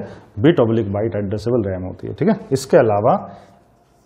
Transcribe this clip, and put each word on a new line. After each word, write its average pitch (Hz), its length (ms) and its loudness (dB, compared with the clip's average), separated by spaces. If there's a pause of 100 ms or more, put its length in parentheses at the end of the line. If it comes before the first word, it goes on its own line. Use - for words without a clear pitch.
(400)
बिट 143 200 4
ऑब्लिक 110 340 2
बाइट 104 220 -4
एड्रेसेबल 104 540 -2
रैम 92 140 -6
होती - 240 -12
है, 110 60 -8
ठीक 160 160 0
है। 214 60 2 (160)
इसके 139 260 2
अलावा 113 380 4 (920)